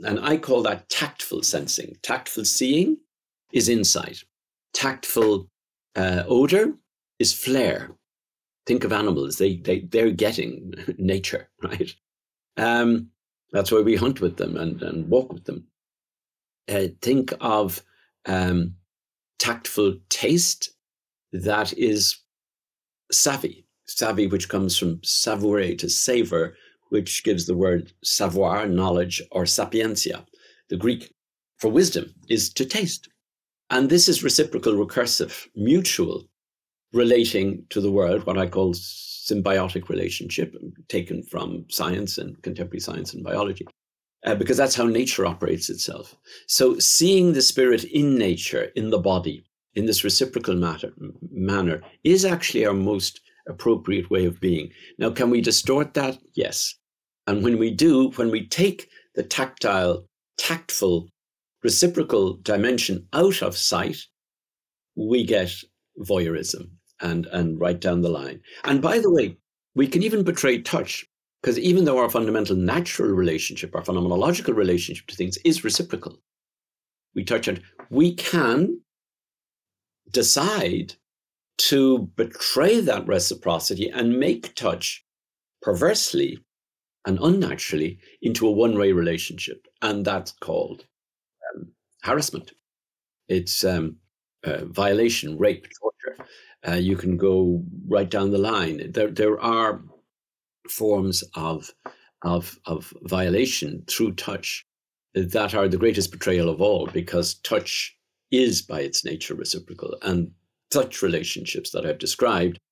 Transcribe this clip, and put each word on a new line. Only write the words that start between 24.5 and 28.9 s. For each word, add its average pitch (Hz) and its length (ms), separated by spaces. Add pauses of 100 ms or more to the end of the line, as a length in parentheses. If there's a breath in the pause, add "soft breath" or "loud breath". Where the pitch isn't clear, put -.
from 85 240
savourer, 101 720
to - 140
savour, 87 680 (320 soft breath)
which 101 340
gives 95 220
the 90 120
word 90 360 (100)
savoir, 95 640
knowledge, 90 540 (100)